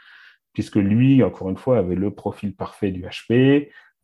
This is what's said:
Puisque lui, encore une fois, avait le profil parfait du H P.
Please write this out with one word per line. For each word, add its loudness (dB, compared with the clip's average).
Puisque -6
lui, 4
encore -4
une -6
fois, -2
avait -2
le -4
profil -10
parfait -6
du -10
H -16
P. 4